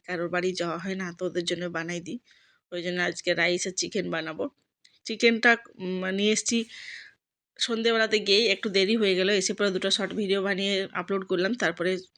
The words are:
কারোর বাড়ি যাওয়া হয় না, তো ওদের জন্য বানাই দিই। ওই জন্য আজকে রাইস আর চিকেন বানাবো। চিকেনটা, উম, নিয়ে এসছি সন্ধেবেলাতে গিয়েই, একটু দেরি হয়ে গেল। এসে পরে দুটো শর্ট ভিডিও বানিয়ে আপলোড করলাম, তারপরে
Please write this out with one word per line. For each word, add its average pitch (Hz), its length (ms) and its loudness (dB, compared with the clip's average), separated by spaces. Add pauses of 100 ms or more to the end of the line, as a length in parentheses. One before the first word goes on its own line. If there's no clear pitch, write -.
কারোর 175 220 -4
বাড়ি 180 220 0
যাওয়া 170 260 -2
হয় 190 180 -6
না, 185 240 -8
তো 185 60 -4
ওদের 175 180 -2
জন্য 170 220 -4
বানাই 170 340 -6
দিই। 185 200 -10 (520)
ওই 175 120 -8
জন্য 180 180 -2
আজকে 175 320 0
রাইস 175 340 2
আর 190 40 -6
চিকেন 180 400 -4
বানাবো। 160 380 -6 (560)
চিকেনটা, 233 520 4 (180)
উম, 185 340 -4
নিয়ে 202 220 2
এসছি 226 340 0 (960)
সন্ধেবেলাতে 220 600 2
গিয়েই, 202 280 4
একটু 202 220 0
দেরি 196 260 4
হয়ে 202 200 4
গেল। 185 140 2
এসে 202 240 2
পরে 202 180 2
দুটো 190 200 0
শর্ট 190 220 -2
ভিডিও 196 280 0
বানিয়ে 196 500 0
আপলোড 190 360 -4
করলাম, 185 260 0
তারপরে 180 440 0 (200)